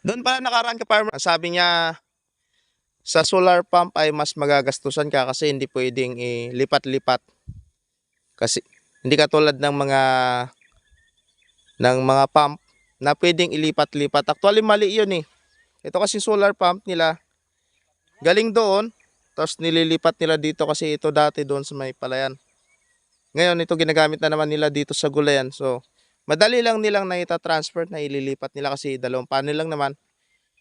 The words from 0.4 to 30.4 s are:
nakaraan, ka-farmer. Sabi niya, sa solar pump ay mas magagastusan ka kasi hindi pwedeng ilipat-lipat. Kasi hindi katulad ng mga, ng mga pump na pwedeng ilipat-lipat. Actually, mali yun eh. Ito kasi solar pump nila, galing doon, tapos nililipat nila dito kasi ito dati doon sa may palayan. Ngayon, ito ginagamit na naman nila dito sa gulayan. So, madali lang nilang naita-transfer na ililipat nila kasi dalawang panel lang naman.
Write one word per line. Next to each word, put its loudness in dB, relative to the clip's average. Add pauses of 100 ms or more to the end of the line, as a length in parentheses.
nakaraan, 0
ka-farmer. 2
Sabi 0
niya, 2 (1040)
sa 0
solar 4
pump 0
ay 0
mas -4
magagastusan -2
ka 0
kasi -2
hindi -4
pwedeng -4
ilipat-lipat. -2 (1120)
Kasi -4 (400)
hindi 2
katulad 4
ng -2
mga, 2 (1800)
ng 2
mga 4
pump 2 (400)
na 0
pwedeng 2
ilipat-lipat. 0
Actually, 2
mali 2
yun 0
eh. -4 (580)
Ito -6
kasi -2
solar 2
pump 0
nila, 0 (1040)
galing 2
doon, 2 (440)
tapos -4
nililipat 0
nila 0
dito -2
kasi -4
ito -2
dati 0
doon -4
sa -12
may -10
palayan. -6 (960)
Ngayon, 2
ito -2
ginagamit 2
na 0
naman 0
nila 0
dito -4
sa -2
gulayan. 0
So, -6 (480)
madali 2
lang 0
nilang -2
naita-transfer -4
na -12
ililipat -6
nila -6
kasi -8
dalawang -4
panel -2
lang -4
naman. -4 (640)